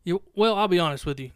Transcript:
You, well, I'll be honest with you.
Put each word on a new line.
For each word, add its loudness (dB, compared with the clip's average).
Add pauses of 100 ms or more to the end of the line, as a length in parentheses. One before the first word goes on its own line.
You, -2 (120)
well, 2
I'll 2
be 4
honest -2
with -6
you. -12